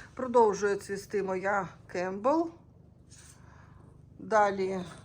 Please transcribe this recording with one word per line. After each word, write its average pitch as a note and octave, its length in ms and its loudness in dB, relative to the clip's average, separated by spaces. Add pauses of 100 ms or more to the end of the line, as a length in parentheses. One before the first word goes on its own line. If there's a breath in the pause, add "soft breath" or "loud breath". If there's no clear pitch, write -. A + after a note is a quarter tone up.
(140 loud breath)
Продовжує G#3 640 2
цвісти G3 460 -6
моя F#3+ 460 -2 (240)
Кембл. G#3 580 0 (1700 loud breath)
Далі F#3+ 640 0 (240 loud breath)